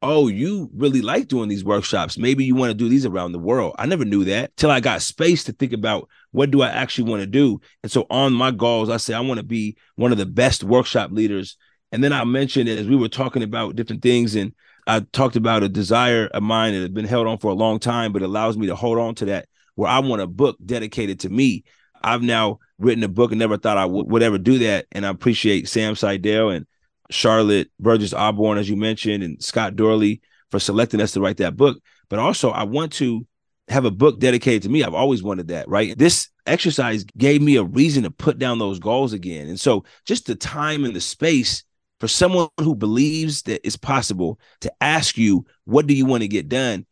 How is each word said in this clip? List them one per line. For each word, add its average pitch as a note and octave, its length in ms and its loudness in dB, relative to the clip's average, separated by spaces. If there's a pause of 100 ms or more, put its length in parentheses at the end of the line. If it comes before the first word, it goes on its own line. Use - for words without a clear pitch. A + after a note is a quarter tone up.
Oh, D3 280 2
you D#3 440 -4
really C3+ 280 0
like C#3 260 -2
doing A#2 220 -2
these G2+ 160 -4
workshops. G2+ 520 -2
Maybe C3+ 280 2
you B2+ 100 2
wanna C3 180 0
do A#2 140 -2
these C3 180 2
around F2+ 280 -4
the F2 60 -6
world. F#2 380 0
I G#2+ 80 -4
never D#3 200 0
knew G2+ 200 2
that G#2 300 -4
till D3+ 160 4
I C3 80 4
got A2+ 220 0
space E3 420 0
to - 80 -10
think A#2+ 220 -4
about G#2+ 340 -4 (240)
what C3+ 180 2
do C3+ 120 4
I B2 80 2
actually A#2+ 400 -2
wanna G#2 160 -2
do. A#2 340 2 (240)
And A2+ 80 -10
so B2 180 2
on C3+ 220 2
my B2+ 200 2
goals, A2 380 0
I A2+ 80 -2
say, A2+ 160 -4
"I A2+ 60 -4
wanna B2 240 -4
be A2 320 -6 (200)
one A#2+ 180 4
of A2 40 2
the G2 80 -2
best F#2+ 380 0
workshop A2+ 480 2
leaders." G2+ 460 -4 (340)
And A#2 100 -2
then C#3+ 120 2
I C3 100 -2
mentioned B2+ 460 0
it G#2 100 -4
as G#2+ 80 -4
we B2 80 4
were A#2+ 140 2
talking B2+ 340 -4
about G#2+ 320 -6
different A2 280 -8
things. A#2+ 320 2
And G#2+ 180 -2 (320)
I A2 160 2
talked C3 340 0
about A2+ 280 2
a G2+ 60 0
desire A2 580 2
of G2 160 -4
mine A2+ 300 0
that F#2+ 80 -2
had F2+ 120 -6
been G#2+ 120 -4
held A2+ 220 0
on A2 120 -4
for G#2+ 120 -2
a F#2+ 40 -2
long A2 240 0
time, A#2 340 -2
but G2 80 -2
allows G#2+ 340 -2
me G#2 120 -4
to F2 80 -4
hold A#2 240 -2
on A2+ 160 -4
to A2+ 100 -6
that, F#2+ 240 -6 (260)
where G2 140 -2
I B2+ 100 4
want B2 220 -2
a F#2 60 -4
book G2+ 360 0
dedicated G#2+ 580 -6
to F#2 80 -8
me. A#2 360 0 (360)
I've A#2+ 200 0
now A2+ 380 0 (180)
written A2+ 260 2
a G#2 60 -2
book G#2+ 220 2
and A2 80 -2
never G#2+ 180 0
thought G#2+ 200 0
I G2 40 2
w-, F#2 240 -2
would A2+ 160 2
ever A2 160 2
do A#2+ 220 2
that. G#2+ 340 0
And G2 120 -6
I G2 40 -2
appreciate G2+ 580 0
Sam A2 280 -2
Seidel G#2 560 0
and E2 140 -6 (440)
Charlotte G#2+ 600 2 (100)
Burgess G#2+ 340 2
Osborne, G#2+ 440 0
as G2 120 -4
you G#2 80 -2
mentioned, G#2+ 460 -4
and E2 200 -8
Scott G2+ 320 -4
Dorley G#2+ 460 2 (300)
for G2+ 80 -2
selecting G#2+ 420 0
us G#2+ 120 0
to F#2+ 80 -2
write G2 160 -2
that F2 200 -4
book. C3+ 240 2 (280)
But G#2 100 -4
also, C3 320 0
I F#2+ 120 -4
want D3 300 -6
to B2 340 -4 (400)
have B2+ 160 0
a A#2 80 2
book A#2 280 4
dedicated B2 440 2
to G2 60 -4
me. C#3+ 140 2
I've F2+ 100 -4
always A#2+ 280 0
wanted F#2 280 -6
that, E2 180 -8
right? G2+ 300 -2
This E3+ 320 2 (160)
exercise B2 580 0 (140)
gave C#3+ 240 4
me D3 160 6
a G#2+ 60 2
reason C3+ 400 2
to E2+ 80 -4
put - 280 -2
down B2 200 -2
those G2 200 -4
goals A#2 320 -2
again. E2+ 380 -10
And F#2 100 -10
so A2 240 2 (220)
just - 220 -4
the A2+ 80 -4
time D3+ 500 -4
and A2+ 100 -4
the F2+ 60 -6
space - 640 0 (340)
for A2+ 80 -6
someone F3+ 420 2 (100)
who D#3 160 2
believes C#3+ 680 0
that - 220 -6
it's A2 100 -4
possible G#2+ 640 -4 (200)
to - 120 -10 (100)
ask D3 360 0
you, G2+ 280 4 (200)
"What C#3+ 220 4
do C#3+ 80 6
you C3+ 100 2
want B2+ 160 2
to G#2+ 60 -2
get G2 200 -4
done?" A#2 440 -2